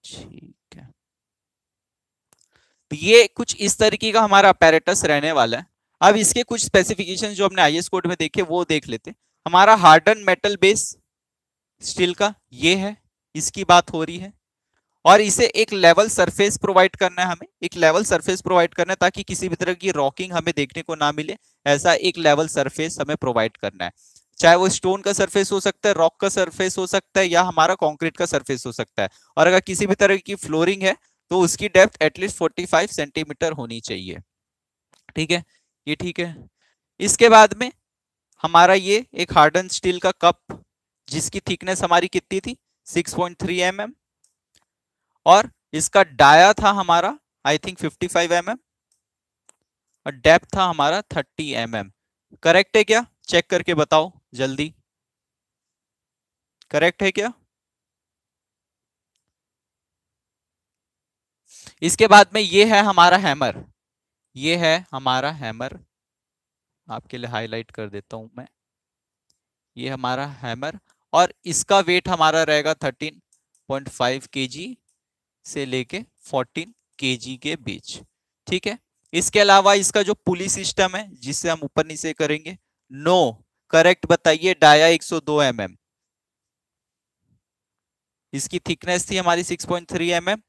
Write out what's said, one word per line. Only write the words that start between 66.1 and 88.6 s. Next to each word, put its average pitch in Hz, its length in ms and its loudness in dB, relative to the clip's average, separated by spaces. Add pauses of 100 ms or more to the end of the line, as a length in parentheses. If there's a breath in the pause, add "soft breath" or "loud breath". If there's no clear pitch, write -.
आपके 117 300 -16
लिए 120 120 -12
highlight 113 420 -10
कर 107 180 -14
देता 101 280 -16
हूं 110 100 -20 (100)
मैं, 127 100 -20 (1300)
ये 123 140 -12
हमारा 131 360 -6 (160)
hammer, 135 380 -12 (340)
और 175 200 0 (120)
इसका 196 360 0
weight 180 280 -2
हमारा 160 340 2
रहेगा 151 320 0
थर्टीन 151 460 -10 (480)
पॉइंट 135 200 -8
फ़ाइव 127 440 -4
केजी 139 420 -10 (720)
से 143 200 -10
लेके 131 380 -8 (220)
फ़ोर्टीन 160 480 -10 (260)
केजी 127 380 -6
के 147 200 -10
बीच। 110 420 -16 (480)
ठीक 185 200 -6
है, 208 100 -10 (360)
इसके 175 260 -2
अलावा 202 360 6
इसका 202 280 -2
जो 196 120 -4
pulley 180 340 -6
system 190 460 -4
है 208 220 -12
जिससे 135 320 -8
हम 165 140 -4
ऊपर 156 220 -4
नीचे 156 280 -10
करेंगे, 156 440 -6 (340)
नो, 147 540 -2 (280)
करेक्ट 165 340 2
बताइए, 165 480 0
डाया 156 320 6
एक 165 160 2
सौ 170 180 -8
दो 151 200 -2
एम 120 200 -2
एम, 95 140 -12 (2500)
इसकी 139 280 -10